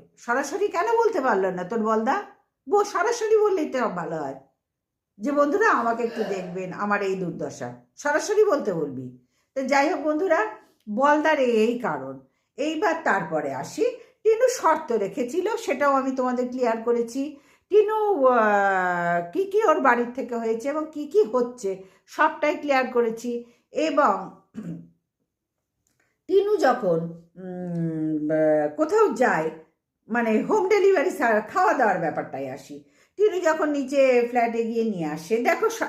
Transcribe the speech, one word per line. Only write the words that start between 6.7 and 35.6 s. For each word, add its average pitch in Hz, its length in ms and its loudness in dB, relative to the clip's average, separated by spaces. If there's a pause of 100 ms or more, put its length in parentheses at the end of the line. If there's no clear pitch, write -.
আমার 202 280 -2
এই 190 140 -2
দুর্দশা।" 156 580 -8 (240)
সরাসরি 381 480 2
বলতে 277 280 0
বলবি। 131 440 -6 (380)
তো 269 60 -4
যাই 277 280 2
হোক 339 100 -2
বন্ধুরা, 320 480 0 (420)
বলদার 294 500 2
এই, 247 120 2
এই 233 280 2
কারণ। 135 400 -6 (380)
এইবার 311 460 -2
তারপরে 165 500 0
আসি, 170 320 -2 (380)
টিনু 440 260 6
শর্ত 311 420 0
রেখেছিল, 254 640 -2
সেটাও 285 380 0
আমি 269 180 0
তোমাদের 254 360 -2
ক্লিয়ার 240 300 -2
করেছি। 240 640 -4 (300)
টিনু, 415 560 4
আহ, 190 1040 2
কি 381 120 -2
কি 415 200 0
ওর 311 160 4
বাড়ির 240 360 2
থেকে 233 200 -8
হয়েছে 226 340 -4
এবং 302 240 -4
কি 294 140 -10
কি 415 160 4
হচ্ছে, 214 600 -4 (220)
সবটাই 302 500 0
ক্লিয়ার 269 320 0
করেছি। 240 580 -2 (260)
এবং 277 600 0 (2000)
টিনু 392 300 2
যখন, 214 420 2 (360)
উম, 165 960 -4
আহ, 156 440 2
কোথাও 320 380 2
যায়, 190 360 0 (580)
মানে 226 340 0
হোম 381 280 0
ডেলিভারি 381 420 4
ছাড়া 226 280 2
খাওয়া 359 340 0
দাওয়ার 226 260 2
ব্যাপারটাই 139 500 -6
আসি। 143 340 -14 (340)
টিনু 370 220 2
যখন 320 300 0
নিচে 262 600 2
ফ্ল্যাটে 233 340 0
গিয়ে 226 200 -2
নিয়ে 190 220 -4
আসে, 160 320 -2
দেখো 359 320 0